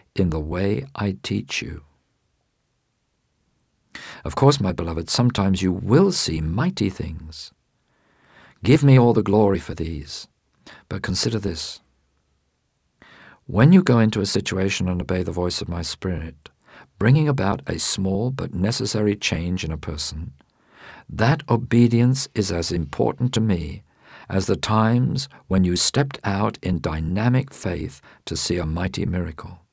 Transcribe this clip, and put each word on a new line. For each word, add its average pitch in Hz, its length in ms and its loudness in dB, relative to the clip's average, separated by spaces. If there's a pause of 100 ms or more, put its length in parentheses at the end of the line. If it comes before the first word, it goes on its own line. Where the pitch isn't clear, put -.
(160)
in 90 160 2
the 78 80 -2
way 95 540 -4
I 101 300 -4
teach - 380 -4
you. 80 220 -12 (2500)
Of - 120 -8
course, 139 240 4
my 92 120 -2
beloved, 85 380 -6
sometimes 98 520 2
you 92 100 2
will 110 400 2
see - 300 -4
mighty 101 480 -2
things. 80 600 -12 (1120)
Give 143 200 4
me 135 160 10
all 120 140 6
the 107 100 2
glory 98 360 4
for 85 140 -10
these. 80 540 -10 (600)
But 92 140 -8
consider 107 380 -2
this. 90 420 -8 (1600)
When 131 280 6
you 185 80 10
go 123 180 4
into 107 220 2
a 98 40 0
situation 95 600 -2
and 87 140 -2
obey 90 220 -4
the 87 80 -4
voice 90 300 -4
of - 80 -10
my 85 120 -6
Spirit, 80 680 -8 (500)
bringing 143 280 4
about 104 400 0
a 82 120 -6
small 95 500 -2
but 131 240 -8
necessary 107 640 0
change 90 480 -4
in 78 80 -6
a 80 60 -6
person, 78 560 -10 (760)
that 135 400 2
obedience 120 840 4
is 95 160 -2
as 85 200 -2
important 113 640 -2
to 110 80 0
me 85 400 -2 (480)
as 95 160 0
the 98 100 2
times 110 720 2 (200)
when 95 160 4
you 90 120 2
stepped 139 480 0
out 101 380 -2
in 92 180 -2
dynamic 92 720 -2
faith - 500 -8 (240)
to - 120 -6
see - 200 -2
a 82 80 -4
mighty 87 400 -4
miracle. 87 560 -6 (120)